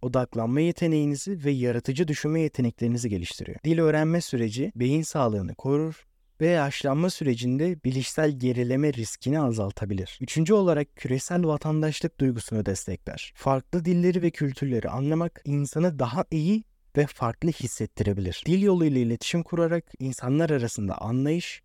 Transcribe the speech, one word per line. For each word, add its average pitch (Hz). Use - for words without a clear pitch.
odaklanma 123
yeteneğinizi 160
ve 143
yaratıcı 127
düşünme 151
yeteneklerinizi 120
geliştiriyor. 92
Dil 160
öğrenme 160
süreci 120
beyin 131
sağlığını 107
korur 151
ve 160
yaşlanma 151
sürecinde 139
bilişsel 135
gerileme 127
riskini 127
azaltabilir. 101
Üçüncü 156
olarak 170
küresel 156
vatandaşlık 156
duygusunu 117
destekler. -
Farklı 139
dilleri 175
ve 170
kültürleri 135
anlamak 156
insanı 143
daha 127
iyi 170
ve 143
farklı 127
hissettirebilir. 101
Dil 185
yoluyla 170
iletişim 120
kurarak 165
insanlar 135
arasında 117
anlayış 139